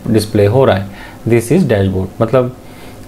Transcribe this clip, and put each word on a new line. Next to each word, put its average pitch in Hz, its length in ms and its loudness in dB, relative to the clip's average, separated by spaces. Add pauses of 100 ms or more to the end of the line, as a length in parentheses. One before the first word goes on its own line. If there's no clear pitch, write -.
display 104 380 2
हो 127 180 2
रहा 104 120 4
है, 98 120 -6 (400)
"This 113 240 2
is 165 160 2
dashboard", 98 540 -2
मतलब 123 320 0 (540)